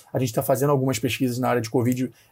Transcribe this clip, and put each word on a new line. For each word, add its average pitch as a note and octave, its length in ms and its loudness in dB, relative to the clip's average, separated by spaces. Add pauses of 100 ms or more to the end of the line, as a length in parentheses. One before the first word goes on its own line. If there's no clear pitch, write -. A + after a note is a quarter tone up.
(100)
a - 80 -4
gente B2+ 140 -2
tá C#3+ 100 -2
fazendo C#3 280 2
algumas C3+ 280 2
pesquisas B2 400 -2
na B2 120 0
área B2 100 2
de A2+ 80 -6
covid, B2 420 0 (220)